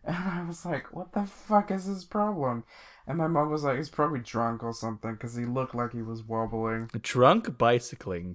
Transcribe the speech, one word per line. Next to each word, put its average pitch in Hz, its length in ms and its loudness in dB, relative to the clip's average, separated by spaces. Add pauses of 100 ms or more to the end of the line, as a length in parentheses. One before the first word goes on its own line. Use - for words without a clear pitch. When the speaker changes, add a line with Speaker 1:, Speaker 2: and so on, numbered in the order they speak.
Speaker 1:
And 175 120 -2
I 180 320 -2
was 170 180 -10
like, 147 260 -4
"What 180 200 -12
the 202 140 0
fuck 208 440 2
is 190 140 -2
his 190 200 -6
problem?" 160 600 -2 (420)
And 156 100 -4
my 160 120 2
mom 151 240 2
was 151 100 -2
like, 139 140 2
"He's 151 120 -4
probably 151 300 0
drunk 117 460 -2
or 117 80 -4
something," 113 440 -6
'cause 120 200 -8
he 120 80 -2
looked 123 320 -2
like 120 160 -2
he 117 100 -6
was 113 220 -8
wobbling. 113 680 -2 (100)
Speaker 2:
Drunk 139 560 6
bicycling. 92 800 0